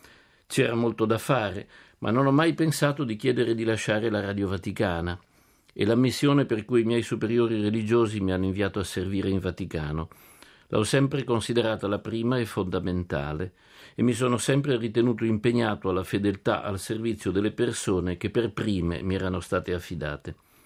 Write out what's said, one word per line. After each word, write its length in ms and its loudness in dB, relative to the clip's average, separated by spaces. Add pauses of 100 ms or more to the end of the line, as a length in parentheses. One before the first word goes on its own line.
(480)
C'era 260 2
molto 300 0
da 140 2
fare, 500 -2 (300)
ma 140 -2
non 160 4
ho 40 4
mai 220 4
pensato 500 0
di 140 -4
chiedere 380 0
di 100 -2
lasciare 440 0
la 120 0
Radio 260 -2
Vaticana. 720 -2 (540)
È 120 0
la 100 4
missione 480 4
per 220 -2
cui 160 4
i 20 2
miei 180 2
superiori 600 0
religiosi 580 2
mi 140 0
hanno 100 0
inviato 360 -2
a 40 -2
servire 460 -4
in 100 0
Vaticano. 720 -4 (580)
L'ho 160 2
sempre 400 0
considerata 640 0
la 120 0
prima 400 -2
e 60 0
fondamentale 1080 -4 (420)
e 80 0
mi 80 4
sono 260 0
sempre 380 0
ritenuto 480 2
impegnato 640 0
alla 160 0
fedeltà 600 0
al 140 -4
servizio 540 -4
delle 220 0
persone 640 -2
che 120 -4
per 220 0
prime 500 -2
mi 140 -2
erano 240 -2
state 340 -2
affidate. 640 -8 (300)